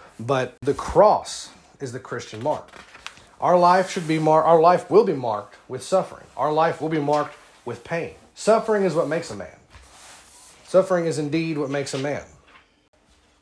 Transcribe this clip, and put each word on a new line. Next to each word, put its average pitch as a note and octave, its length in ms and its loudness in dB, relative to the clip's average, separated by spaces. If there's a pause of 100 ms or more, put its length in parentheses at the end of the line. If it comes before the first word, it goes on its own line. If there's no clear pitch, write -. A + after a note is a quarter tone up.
(200)
But B2+ 420 -4
the C3 120 -2
cross - 800 0 (280)
is B2+ 120 -10
the B2 80 -10
Christian A2+ 420 -12
mark. C#3+ 260 -6 (720)
Our E3+ 180 2
life F3 340 4
should E3+ 160 -8
be D#3+ 100 0
mar-, D#3 260 4
our E3 160 6
life F3+ 300 4
will G3 160 6
be F#3 80 -2
marked A2+ 420 -8 (140)
with B2+ 140 -10
suffering. - 420 -4 (100)
Our C#3+ 160 -2
life D#3+ 300 0
will D#3 80 -4
be D#3+ 100 -2
marked D3 360 -2 (280)
with A#2+ 200 -12
pain. - 320 -8 (180)
Suffering G#3+ 500 2
is E3+ 120 0
what D#3 120 0
makes D3+ 220 -6
a A2 60 -12
man. F#2 200 -16 (1120)
Suffering F3+ 400 2
is D#3 120 -4
indeed D#3 400 -4
what C#3+ 120 -4
makes C#3+ 240 -6
a C3+ 40 -6
man. C3 260 -6 (1200)